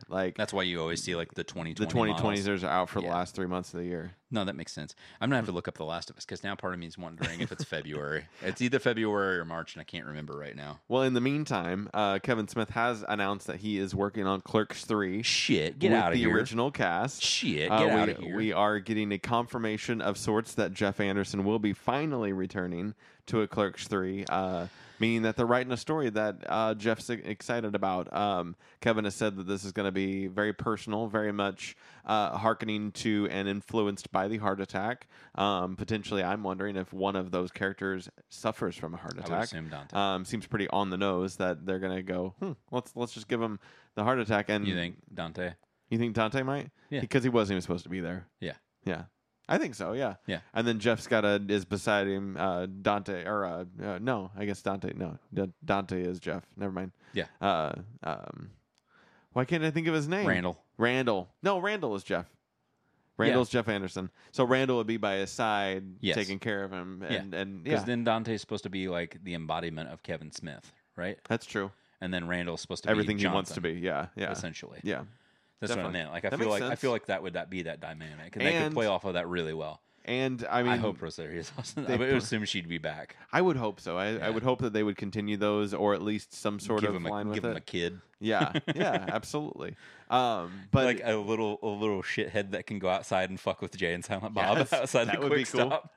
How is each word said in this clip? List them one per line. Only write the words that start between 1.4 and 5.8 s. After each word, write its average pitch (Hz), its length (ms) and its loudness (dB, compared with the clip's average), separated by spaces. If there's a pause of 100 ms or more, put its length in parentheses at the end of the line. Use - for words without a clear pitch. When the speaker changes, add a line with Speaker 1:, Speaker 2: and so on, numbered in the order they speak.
Speaker 2:
twenty 82 300 -6
twenty 104 140 0
Speaker 1:
the - 40 -4
twenty 113 220 4
twenties 101 320 0
Speaker 2:
models. 98 180 0
Speaker 1:
are 87 60 0
out 87 200 2
for 101 100 -2
Speaker 2:
Yeah. 87 80 -2
Speaker 1:
the 85 80 -2
last 90 180 -2
three 95 140 -2
months 90 260 -4
of 87 60 -6
the 87 80 -4
year. 87 260 -6 (160)
Speaker 2:
No, 110 160 0
that 92 120 -4
makes 80 160 -10
sense. - 200 -10 (280)
I'm 120 80 2
gonna 135 80 4
have 113 100 2
to 98 60 -2
look 85 160 -2
up - 100 -6
The 80 60 -6